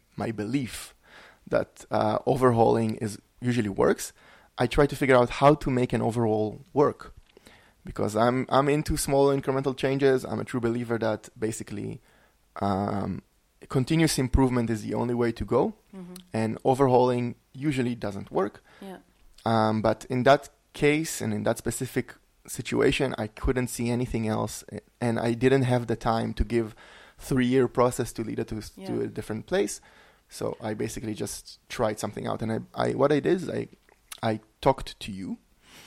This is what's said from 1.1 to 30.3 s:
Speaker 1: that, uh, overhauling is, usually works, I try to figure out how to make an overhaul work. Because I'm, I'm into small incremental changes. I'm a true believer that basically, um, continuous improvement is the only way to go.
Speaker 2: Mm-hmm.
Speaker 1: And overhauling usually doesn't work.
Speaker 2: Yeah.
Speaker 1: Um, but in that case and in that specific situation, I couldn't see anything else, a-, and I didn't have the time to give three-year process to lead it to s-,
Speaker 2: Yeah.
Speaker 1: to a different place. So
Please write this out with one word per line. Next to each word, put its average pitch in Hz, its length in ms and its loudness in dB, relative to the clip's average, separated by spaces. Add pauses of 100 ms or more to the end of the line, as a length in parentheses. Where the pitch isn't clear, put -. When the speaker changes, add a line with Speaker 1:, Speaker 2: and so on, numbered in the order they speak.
Speaker 1:
that, - 440 -2
uh, 107 340 0
overhauling 117 720 4
is, 107 220 -6 (220)
usually 120 280 0
works, - 440 0 (440)
I 123 100 2
try 147 200 4
to 139 100 -8
figure 131 200 4
out 123 120 6
how 143 280 6
to 143 140 -4
make 123 220 0
an 117 80 0
overhaul 110 720 0
work. 135 420 0 (680)
Because 104 320 -4
I'm, 123 320 2
I'm 139 200 4
into 151 280 0
small 139 320 2
incremental 135 480 0
changes. 135 480 2
I'm 110 160 -6
a 110 40 -6
true 123 160 -6
believer 117 380 -2
that 110 300 -2 (100)
basically, 110 640 -6 (600)
um, 98 640 -2 (460)
continuous 156 500 2
improvement 123 520 2
is 107 120 -2
the 107 120 -4
only 120 200 0
way 117 180 2
to 113 120 -8
go. 135 300 2 (220)
Speaker 2:
Mm-hmm. 180 180 -16 (180)
Speaker 1:
And 110 320 -2
overhauling 123 680 4 (200)
usually 127 400 -2
doesn't 104 360 -8
work. 190 320 -4 (180)
Speaker 2:
Yeah. 190 160 -16 (480)
Speaker 1:
Um, 110 380 2
but 110 260 0
in 127 140 -2
that 135 260 6 (240)
case 151 480 0
and 113 140 -2
in 107 80 -4
that 113 160 0
specific - 560 -6 (320)
situation, 123 720 0
I 110 80 -4
couldn't 127 420 -2
see 120 220 -4
anything 117 380 -2
else, 110 440 -4
a-, - 80 -10 (200)
and 117 180 0
I 117 160 0
didn't 131 280 4
have 123 240 2
the 117 100 -2
time 113 380 -2
to 110 100 0
give 113 300 -2 (440)
three-year 127 500 2
process 123 460 0
to 117 100 -6
lead 113 140 -6
it 117 100 -6
to 113 100 -8
s-, - 180 -12
Speaker 2:
Yeah. 190 100 -14
Speaker 1:
to 117 160 -4
a 113 40 -2
different 107 400 -8
place. 202 340 -2 (480)
So - 340 -6